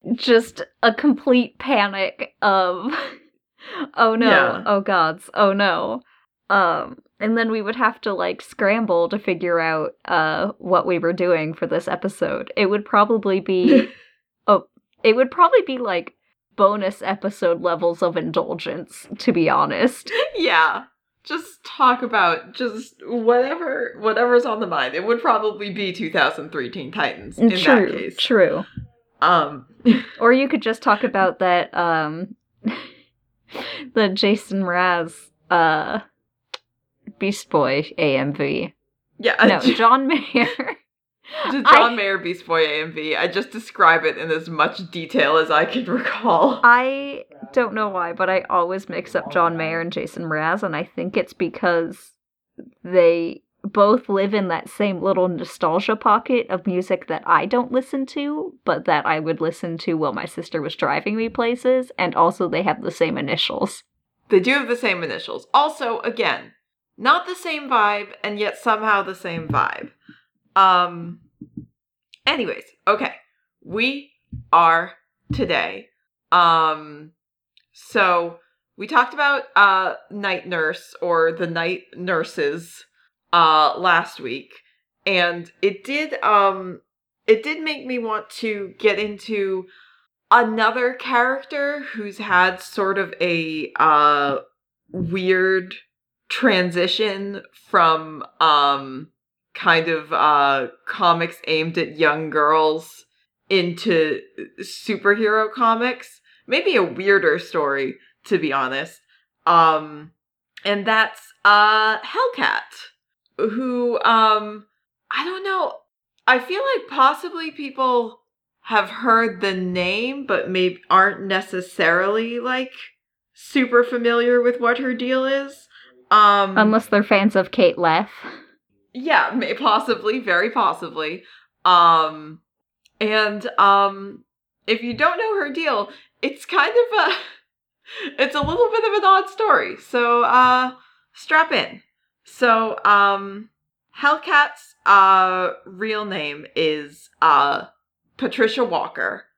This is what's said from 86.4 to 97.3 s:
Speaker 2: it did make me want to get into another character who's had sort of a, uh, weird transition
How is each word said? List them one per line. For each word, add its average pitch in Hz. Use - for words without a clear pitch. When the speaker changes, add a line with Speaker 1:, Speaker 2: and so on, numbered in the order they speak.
Speaker 2:
it 220
did 311
make 294
me 254
want 214
to 202
get 208
into 202
another 233
character 269
who's 208
had 185
sort 196
of 185
a, 160
uh, 147
weird 185
transition 196